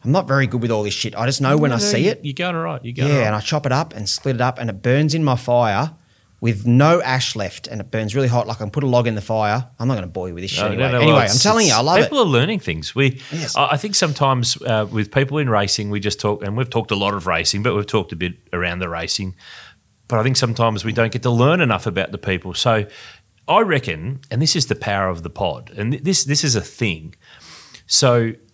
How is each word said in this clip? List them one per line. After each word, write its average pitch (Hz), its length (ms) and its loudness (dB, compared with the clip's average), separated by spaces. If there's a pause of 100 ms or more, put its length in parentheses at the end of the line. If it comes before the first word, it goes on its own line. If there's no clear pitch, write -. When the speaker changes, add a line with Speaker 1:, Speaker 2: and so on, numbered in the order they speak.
Speaker 1:
I'm 120 80 0
not 185 160 2
very 135 200 2
good 123 160 -2
with 120 80 -2
all 107 120 0
this 101 120 -4
shit. 104 200 -6
I 117 120 -2
just 135 140 -2
know 139 160 4
when 147 120 2
Speaker 2:
No, 120 80 0
Speaker 1:
I - 20 0
Speaker 2:
no, 104 60 0
Speaker 1:
see 104 200 2
Speaker 2:
you, 208 60 2
Speaker 1:
it. - 120 -6
Speaker 2:
you're 143 100 -6
going 175 220 -4
all 165 80 -4
right. 147 200 -8
You're 120 100 -10
going - 160 0
Speaker 1:
Yeah, 147 60 4
Speaker 2:
all 139 60 4
right. 110 60 2
Speaker 1:
and 107 80 0
I 107 40 -2
chop 147 280 -4
it 123 40 0
up 156 240 -2
and 107 140 -8
split - 260 -2
it 117 60 -2
up, 127 180 0
and 117 120 -6
it 98 100 -10
burns 139 340 2
in 165 80 0
my 135 120 2
fire 120 560 0 (500)
with 113 260 -2
no 143 340 6
ash 127 340 -2
left, 101 300 -8
and 110 160 -10
it - 80 -12
burns 110 240 -4
really 135 140 0
hot. 120 180 0
Like, 113 120 -8
I - 20 -18
can 107 100 -6
put 139 140 -4
a 139 40 -2
log 123 200 2
in 113 80 -2
the 104 60 -4
fire. 110 460 0 (120)
I'm 117 80 -2
not 131 80 0
gonna 95 100 -4
bore 90 220 -8
you 87 80 -8
with 90 80 -10
this 95 80 -8
shit - 80 -4
Speaker 2:
No, 104 80 0
Speaker 1:
anyway. 104 160 0
Speaker 2:
no, 135 80 0
no, 123 60 2
Speaker 1:
Anyway, 120 160 6
Speaker 2:
well, 135 80 8
Speaker 1:
I'm 117 40 4
Speaker 2:
it's, 127 160 2
Speaker 1:
telling 220 240 4
you, 143 80 4
I 107 40 4
Speaker 2:
it's, 123 100 2
Speaker 1:
love 180 160 4
Speaker 2:
people 285 160 0
Speaker 1:
it. - 20 6
Speaker 2:
are 220 40 6
learning 156 340 2
things. 80 340 -6
We, 131 260 0 (120)
Speaker 1:
Yes. 156 240 -6
Speaker 2:
I, - 160 2
I 147 60 0
think 208 180 -4
sometimes, 135 680 0
uh, 110 300 0
with 107 200 -2
people 139 280 0
in 139 100 0
racing, 104 400 0
we 104 100 -4
just 101 200 -4
talk, 104 240 -2
and 101 120 -6
we've 123 140 -2
talked 117 220 -2
a 107 40 0
lot 101 200 0
of 87 100 -6
racing, 90 380 0
but 113 100 2
we've 101 140 -2
talked 104 240 -2
a - 40 -10
bit 87 180 -6 (200)
around 87 260 -2
the 90 100 -4
racing. 85 440 -6 (720)
But 117 120 0
I 107 40 0
think 127 140 2
sometimes 113 480 0
we 113 60 -2
don't 113 200 2
get - 120 -6
to 123 80 2
learn 139 300 4
enough 117 260 0
about 95 240 -2
the 104 80 -10
people. 92 340 -4
So 110 320 2 (640)
I 185 140 4
reckon, 131 580 -2 (100)
and 113 100 -2
this 160 160 2
is 151 120 0
the 107 80 0
power 98 340 -2
of 82 140 -6
the 85 80 -10
pod, 73 440 -6
and 113 180 -4
th-, 127 100 -8
this, 175 220 0
this 143 180 0
is 135 120 2
a 104 60 0
thing. 80 540 -6 (720)
So 120 460 2 (200)